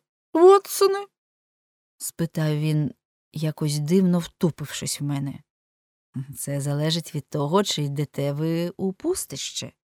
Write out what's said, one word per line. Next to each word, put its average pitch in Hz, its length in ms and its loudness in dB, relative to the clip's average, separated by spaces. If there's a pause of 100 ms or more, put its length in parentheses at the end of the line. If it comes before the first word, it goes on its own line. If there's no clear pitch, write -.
(320)
Вотсоне?» 392 760 6 (880)
спитав 156 600 -4
він, 151 380 0 (380)
якось 151 460 -2
дивно 175 400 4
втупившись - 840 -4
в 143 40 -4
мене. 139 380 -4 (960)
«Це 143 240 -6
залежить 151 540 -2
від 147 140 -8
того, 151 340 0
чи 151 200 -2
йдете 143 500 -4
ви 165 440 -2
у 190 160 -4
пустище», - 800 -8 (220)